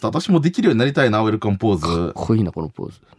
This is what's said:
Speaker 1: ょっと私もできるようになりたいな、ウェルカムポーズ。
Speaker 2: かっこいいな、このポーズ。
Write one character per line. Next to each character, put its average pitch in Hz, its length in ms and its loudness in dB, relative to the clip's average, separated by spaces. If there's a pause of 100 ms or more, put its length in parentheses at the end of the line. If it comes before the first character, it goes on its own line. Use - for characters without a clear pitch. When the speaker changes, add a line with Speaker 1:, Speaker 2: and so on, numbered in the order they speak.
Speaker 1:
ょ 110 40 -2
っ 110 40 -4
と 151 80 -2
私 196 100 -2
も 170 100 4
で 160 120 2
き 240 100 -2
る 214 60 2
よ 165 40 6
う - 20 2
に 110 40 2
な 120 60 2
り 139 80 0
た 143 120 0
い 120 60 2
な、 107 100 2
ウ 110 60 2
ェ 110 40 0
ル 107 80 0
カ 104 120 -2
ム 98 80 0
ポ 107 140 2
ー 92 40 2
ズ。 85 360 -2
Speaker 2:
か - 100 -10
っ - 40 -6
こ 113 80 2
い 110 60 2
い 107 40 0
な、 82 80 -4
こ 80 100 -8
の 78 60 -8
ポ - 160 -12
ー - 60 -10
ズ。 - 100 -20 (180)